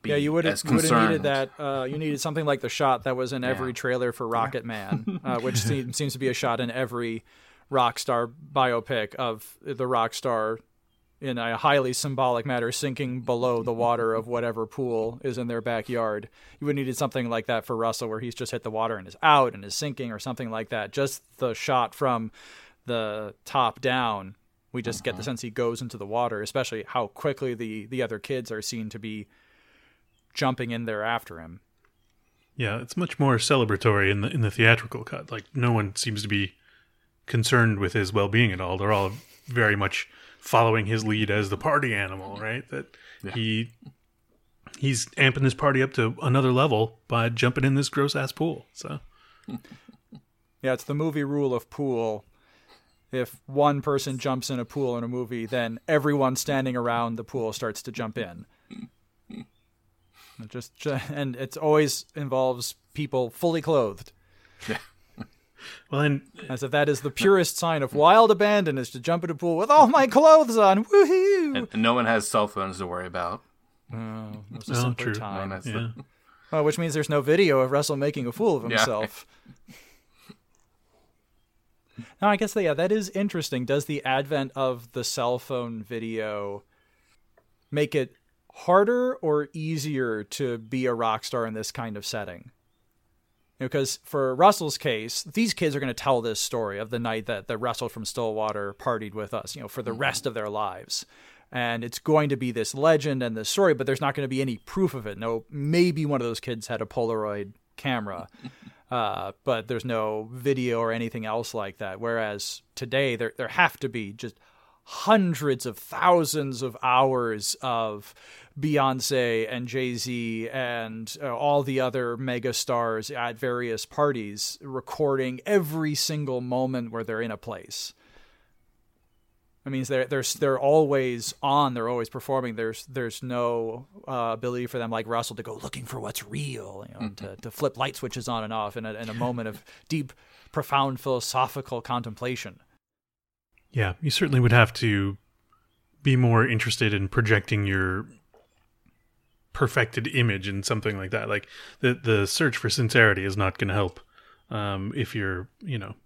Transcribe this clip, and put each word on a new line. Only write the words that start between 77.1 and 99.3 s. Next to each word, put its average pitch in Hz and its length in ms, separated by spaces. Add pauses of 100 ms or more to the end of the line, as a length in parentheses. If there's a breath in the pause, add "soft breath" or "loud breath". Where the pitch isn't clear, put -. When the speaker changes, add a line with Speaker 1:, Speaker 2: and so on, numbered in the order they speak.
Speaker 2:
no 147 100
video 151 400
of 127 120
Russell 143 240
making 139 300
a 120 60
fool 202 240
of 113 60
Speaker 1:
Yeah. 117 160
Speaker 2:
himself. 110 480 (3000 loud breath)
Now, 202 60
I 208 80
guess 214 180
that, 214 80
yeah, 156 120
that 175 180
is 214 180
interesting. 175 540
Does 139 200
the 147 200
advent 135 500
of 127 380
the 123 120
cell 123 340
phone 120 440
video 107 800 (1080)
make 147 240
it 131 200 (380)
harder 240 640
or 147 360
easier 139 720
to 123 340
be 123 280
a 120 80
rock 113 300
star 117 220
in 110 80
this 110 180
kind 113 240
of 101 100
setting? 101 440 (1080)
You 135 60
know, 123 40
'cause 135 340
for 131 320
Russell's 170 440
case, 113 460
these 208 280
kids 151 240
are 143 40
gonna 131 120
tell 123 300
this 110 180
story 104 380
of 110 100
the 120 100
night 110 280
that, 101 220
that 117 100
Russell 120 320
from 107 160
Stillwater 107 680
partied 110 380
with 107 220